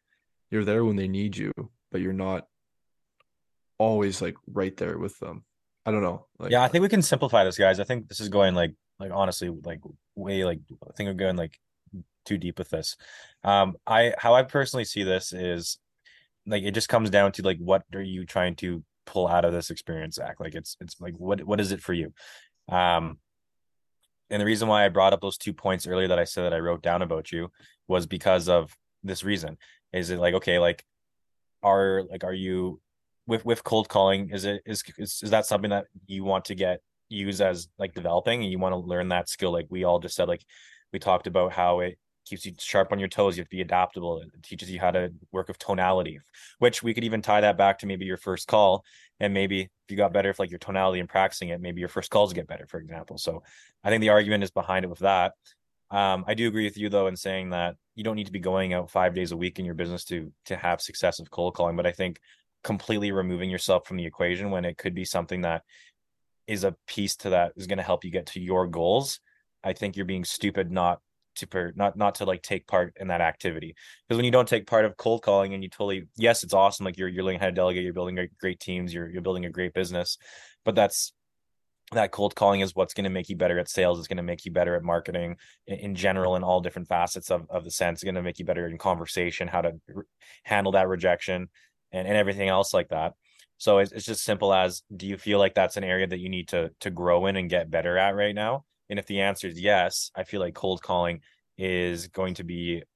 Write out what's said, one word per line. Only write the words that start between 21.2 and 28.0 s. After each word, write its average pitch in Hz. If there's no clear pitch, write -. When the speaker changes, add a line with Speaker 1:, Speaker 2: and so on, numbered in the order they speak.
Speaker 2:
what 104
is 95
it 95
for -
you? 80
Um, 87
and 104
the 104
reason 110
why 104
I 98
brought 95
up 95
those 98
two -
points 95
earlier 92
that 90
I 87
said 90
that 85
I 82
wrote 85
down 87
about 80
you 85
was 90